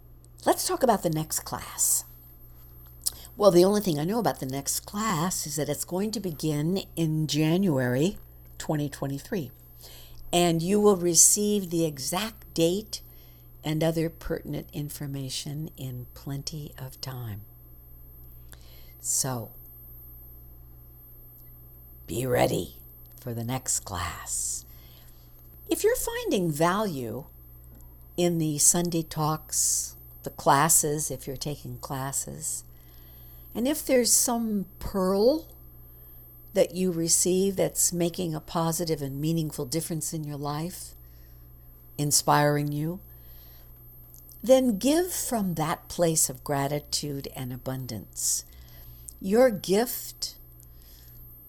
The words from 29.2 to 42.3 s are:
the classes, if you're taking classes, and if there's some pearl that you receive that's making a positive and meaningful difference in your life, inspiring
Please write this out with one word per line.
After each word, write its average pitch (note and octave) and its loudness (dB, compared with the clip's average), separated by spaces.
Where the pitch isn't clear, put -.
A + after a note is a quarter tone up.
the - -6
classes, D3+ 4
if - -8
you're C3+ -6
taking B2+ -8
classes, C#3 -6
and B3 0
if D4+ -2
there's B3 4
some A3 2
pearl G3+ 2
that F3+ 4
you F#3 2
receive F#3 2
that's E3+ 0
making E3+ 0
a D3+ -6
positive D#3+ -2
and C#3 -6
meaningful D#3 0
difference D#3+ -4
in D#3 -6
your D3 -8
life, D3 -6
inspiring D3 4